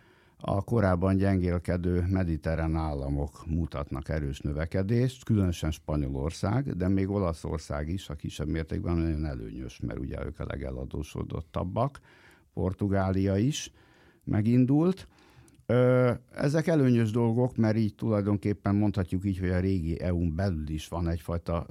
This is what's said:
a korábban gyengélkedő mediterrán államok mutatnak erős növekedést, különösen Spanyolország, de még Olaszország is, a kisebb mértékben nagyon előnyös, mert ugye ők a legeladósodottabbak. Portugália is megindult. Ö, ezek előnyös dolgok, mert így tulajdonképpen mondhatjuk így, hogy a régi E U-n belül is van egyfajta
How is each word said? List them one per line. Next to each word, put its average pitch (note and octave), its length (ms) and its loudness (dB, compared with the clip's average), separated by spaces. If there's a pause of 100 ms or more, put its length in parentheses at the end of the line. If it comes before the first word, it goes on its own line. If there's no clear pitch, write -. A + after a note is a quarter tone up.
(380)
a - 240 -2
korábban F#2+ 540 2
gyengélkedő F2+ 920 2
mediterrán D#2+ 640 0
államok C#2+ 720 -2
mutatnak D2 640 -4
erős D2 300 -2
növekedést, G2 880 -2
különösen F2+ 460 2
Spanyolország, D#2 1040 -2
de F2+ 120 0
még F#2+ 220 2
Olaszország D#2+ 800 -2
is, F#2 200 -6
a D2+ 60 -8
kisebb D2+ 320 -6
mértékben E2+ 500 -2
nagyon D#2+ 280 0
előnyös, A#1+ 540 -8
mert A1+ 200 -6
ugye - 260 -6
ők - 140 -10
a C#2 60 -6
legeladósodottabbak. D2+ 1500 -6 (540)
Portugália F#2+ 840 0
is C3 340 0 (520)
megindult. B2 840 2 (580)
Ö, B2 460 4 (240)
ezek D3+ 320 0
előnyös B2+ 440 4
dolgok, A#2+ 460 2
mert A2 200 4
így A2 180 0
tulajdonképpen G#2 800 0
mondhatjuk G2 500 0
így, F#2+ 140 0
hogy F#2 100 0
a F2+ 100 2
régi F2+ 420 0
E F2+ 120 0
U-n E2+ 220 2
belül E2 340 -2
is D#2 180 -6
van E2+ 200 -2
egyfajta E2+ 640 -2